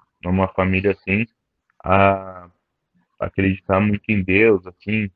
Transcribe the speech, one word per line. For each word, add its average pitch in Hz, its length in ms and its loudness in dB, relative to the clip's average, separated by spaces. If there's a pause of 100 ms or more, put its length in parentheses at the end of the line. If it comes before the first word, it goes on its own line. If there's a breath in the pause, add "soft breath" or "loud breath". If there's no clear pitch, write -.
(240)
numa 92 260 0
família 95 420 0
assim, 98 340 -4 (580)
a 95 680 0 (720)
acreditar 95 600 -2
muito 104 300 -2
em 104 140 -2
Deus, 95 440 2
assim, 104 480 -6